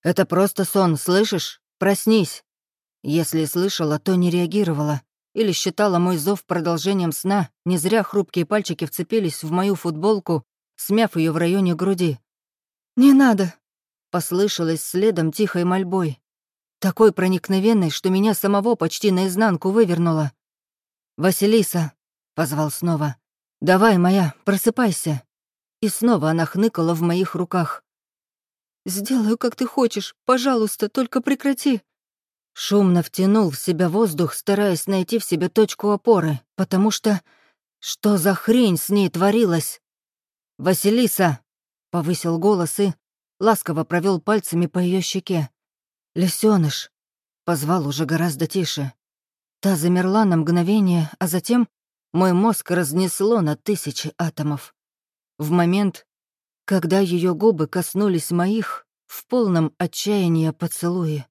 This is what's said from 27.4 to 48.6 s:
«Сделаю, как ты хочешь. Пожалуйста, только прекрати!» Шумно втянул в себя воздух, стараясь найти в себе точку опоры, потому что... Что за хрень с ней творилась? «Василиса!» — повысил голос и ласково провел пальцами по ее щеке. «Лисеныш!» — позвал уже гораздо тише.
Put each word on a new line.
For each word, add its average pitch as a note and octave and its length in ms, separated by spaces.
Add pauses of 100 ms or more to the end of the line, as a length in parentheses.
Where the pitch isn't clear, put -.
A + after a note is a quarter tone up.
«Сделаю, G#3+ 520
как A#3+ 180
ты B3+ 120
хочешь. - 480 (100)
Пожалуйста, A#3+ 640
только B3+ 320
прекрати!» C4+ 600 (720)
Шумно F#3 500
втянул G3 460
в C3+ 100
себя F3 300
воздух, F3 440
стараясь G3+ 540
найти G3 320
в - 40
себе F3 260
точку G#3 420
опоры, F3 480 (160)
потому F#3+ 340
что... G#3 320 (580)
Что - 380
за F3+ 180
хрень A3 420
с - 120
ней G3 200
творилась? F#3+ 720 (760)
«Василиса!» — F#3 840 (520)
повысил E3+ 460
голос F3+ 420
и G3+ 140 (460)
ласково E3+ 440
провел F3 380
пальцами F3 460
по F3+ 120
ее F3+ 220
щеке. E3+ 480 (640)
«Лисеныш!» — F3+ 760 (540)
позвал D#3 420
уже C#3+ 180
гораздо E3 400
тише. D3+ 480 (680)